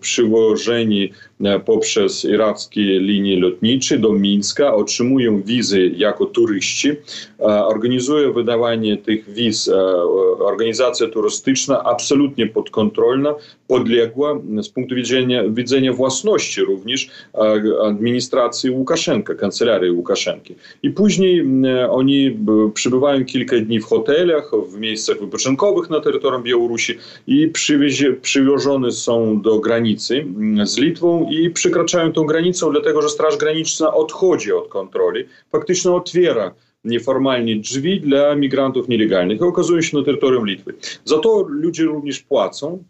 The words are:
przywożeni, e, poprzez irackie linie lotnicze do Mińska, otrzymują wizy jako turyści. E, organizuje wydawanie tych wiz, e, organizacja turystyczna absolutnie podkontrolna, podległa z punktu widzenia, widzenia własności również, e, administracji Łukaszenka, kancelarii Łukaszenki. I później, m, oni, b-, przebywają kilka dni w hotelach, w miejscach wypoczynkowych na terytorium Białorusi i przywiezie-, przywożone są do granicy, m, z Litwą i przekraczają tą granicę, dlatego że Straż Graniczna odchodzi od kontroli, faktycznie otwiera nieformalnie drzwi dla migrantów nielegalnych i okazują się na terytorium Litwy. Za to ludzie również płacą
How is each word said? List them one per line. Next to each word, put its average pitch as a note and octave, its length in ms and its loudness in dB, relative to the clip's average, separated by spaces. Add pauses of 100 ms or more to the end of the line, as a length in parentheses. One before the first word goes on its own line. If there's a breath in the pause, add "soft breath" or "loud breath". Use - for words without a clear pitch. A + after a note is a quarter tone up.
przywożeni, A2 1080 0 (320 loud breath)
e, G2+ 160 2
poprzez A2 640 0
irackie G#2 560 0
linie G2 580 0
lotnicze A#2 600 0
do G#2+ 120 2
Mińska, G2+ 640 0
otrzymują A#2+ 640 0
wizy G2 560 2
jako G2+ 280 0
turyści. - 640 0
E, - 540 -8
organizuje A#2+ 880 2
wydawanie A2+ 640 0
tych G#2+ 360 -4
wiz, G#2+ 340 -2
e, F#2+ 80 2 (640)
organizacja A2+ 680 0
turystyczna A2+ 760 -2
absolutnie B2+ 640 0
podkontrolna, A2+ 840 0 (340 loud breath)
podległa A#2 720 0 (220)
z - 80 -10
punktu B2+ 260 -6
widzenia, B2 540 0
widzenia B2 440 0
własności C3 680 0
również, G2 480 -4 (240 loud breath)
e, - 60 -4 (480)
administracji A#2+ 800 -2
Łukaszenka, C3 640 -2
kancelarii G2 560 0
Łukaszenki. F2 640 -4 (280 loud breath)
I C#3+ 60 0
później, F3+ 500 2
m, C3 260 2 (240)
oni, C3+ 420 2
b-, G#2+ 420 2
przebywają C3+ 520 0
kilka B2 340 0
dni A2 200 -2
w G#2+ 60 -10
hotelach, D3 640 0 (180)
w G2 100 -16
miejscach G#2+ 400 -4
wypoczynkowych C3+ 680 -2
na D#3 100 0
terytorium C#3 440 -2
Białorusi A#2 540 -2 (300 loud breath)
i C#3+ 200 4
przywiezie-, C#3 640 0
przywożone C3+ 800 0
są A2 500 0
do G#2+ 180 2
granicy, A#2 580 0
m, G#2+ 500 -2
z - 100 -4
Litwą E3+ 520 0
i D#3+ 200 0
przekraczają E3+ 640 0
tą D#3+ 140 0
granicę, E3 460 0
dlatego D3 300 2
że D3 80 2
Straż D3+ 280 0
Graniczna D#3 560 -2
odchodzi D#3 600 0
od - 140 -2
kontroli, F#2+ 560 -2 (280 loud breath)
faktycznie F3+ 400 0
otwiera D#3+ 640 0 (300)
nieformalnie A#2 720 0
drzwi C3+ 460 -2
dla C#3+ 340 2
migrantów C3+ 520 0
nielegalnych G#2 540 2
i - 20 0
okazują F3 380 2
się D3+ 160 -2
na C#3 60 0
terytorium C3 440 0
Litwy. - 260 -8 (320 loud breath)
Za D3+ 120 2
to G#3+ 320 2
ludzie D#3+ 340 -2
również D3 360 -4
płacą C#3 720 -4